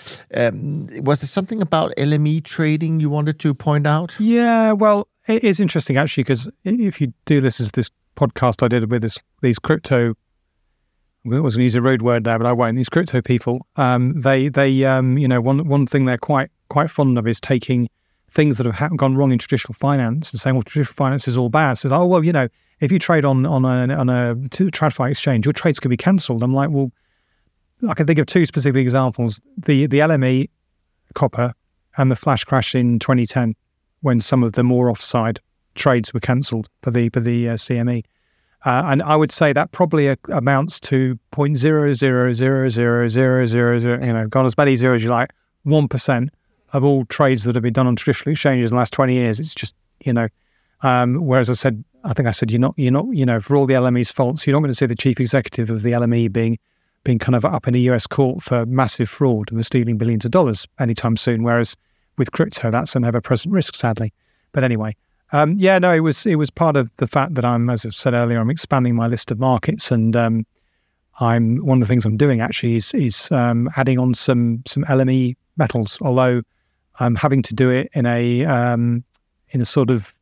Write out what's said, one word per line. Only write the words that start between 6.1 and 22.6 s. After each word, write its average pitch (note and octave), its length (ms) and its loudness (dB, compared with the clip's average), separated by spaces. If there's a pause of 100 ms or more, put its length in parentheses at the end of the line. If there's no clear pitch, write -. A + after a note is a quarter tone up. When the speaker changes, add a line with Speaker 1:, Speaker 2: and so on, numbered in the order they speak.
Speaker 2:
'cause B2+ 240 -2 (180)
i-, F#3 40 -2
if G#3+ 300 -2
you B2+ 120 -2 (120)
do C#3+ 160 2
listen B2+ 260 0
to G#2 60 -8
this - 180 -2 (260)
podcast B2+ 480 0
I A#2+ 40 2
did A2+ 220 0
with A#2+ 120 0
this, A2 160 -6 (240)
these B2 180 0
crypto, B2 560 0 (1120)
I C3 100 0
was C3 140 0
gonna B2 100 2
use A#2+ 120 2
a A#2+ 60 2
rude B2+ 200 2
word A#2+ 220 0
there, A2+ 120 0
but A#2 120 0
I A#2+ 40 2
won't. A#2 240 0
These B2+ 120 -2
crypto D#3+ 320 0
people, B2 440 -2 (120)
um, B2+ 440 0
they, C3+ 280 2
they, C3+ 360 2
um, C3 340 2
you C#3 100 2
know, B2 120 2
one, C#3 280 0
one C#3 180 2
thing C3+ 200 0
they're B2 120 0
quite, C#3 320 -2 (180)
quite D3+ 220 0
fond C3 260 2
of A2+ 120 0
is A2+ 120 -2
taking B2 480 -2 (440)
things D3+ 240 2
that A#2+ 100 -2
have A2 80 -2
ha-, C#3+ 140 -4
gone C#3 260 0
wrong C3+ 160 2
in A#2+ 80 2
traditional - 360 -4
finance C#3 580 -2
and G#2+ 80 -6
saying, C3 160 0
"Well, A#2+ 60 0
traditional - 340 -4
finance C3+ 320 -2
is A#2+ 80 -2
all B2 140 0
bad." D3 240 2
Says, C3 180 -2
"Oh, F3 140 2
well, F3+ 180 2
you E3+ 80 2
know, C3 160 0 (320)